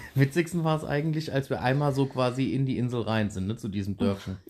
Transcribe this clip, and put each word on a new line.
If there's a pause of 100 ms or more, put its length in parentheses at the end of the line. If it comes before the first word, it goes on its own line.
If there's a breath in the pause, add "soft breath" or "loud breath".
<laughs>
witzigsten
war
es
eigentlich,
als
wir
einmal
so
quasi
in
die
Insel
rein
sind,
ne,
zu
diesem
Dörfchen. (120)